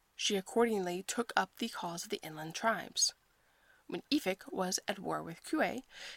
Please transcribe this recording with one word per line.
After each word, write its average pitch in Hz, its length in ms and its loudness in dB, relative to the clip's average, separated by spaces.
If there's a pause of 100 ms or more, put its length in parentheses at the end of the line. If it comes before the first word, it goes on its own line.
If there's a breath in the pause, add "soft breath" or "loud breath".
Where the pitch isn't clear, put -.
(180)
She - 180 2
accordingly 190 640 2
took - 360 -2
up 190 200 2
the 233 120 -2
cause 170 340 -6
of - 60 -12
the - 120 -2
inland 156 340 -10
tribes. - 580 2 (720 soft breath)
When - 240 -6
Efik 190 300 2 (100)
was 185 340 0
at 196 140 -2
war 160 240 -4
with 165 220 -12
Kue, 254 380 0 (340 loud breath)